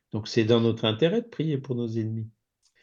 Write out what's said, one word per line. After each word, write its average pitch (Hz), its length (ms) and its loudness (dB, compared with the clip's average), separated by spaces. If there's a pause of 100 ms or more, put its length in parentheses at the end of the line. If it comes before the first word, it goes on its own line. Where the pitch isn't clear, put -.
(120)
Donc, 104 160 -6
c'est 117 160 2
dans 113 160 6
notre 113 260 2
intérêt 165 360 2
de 233 40 -18
prier 151 320 -4
pour 131 160 -6
nos 120 140 -4
ennemis. 110 400 -4 (540)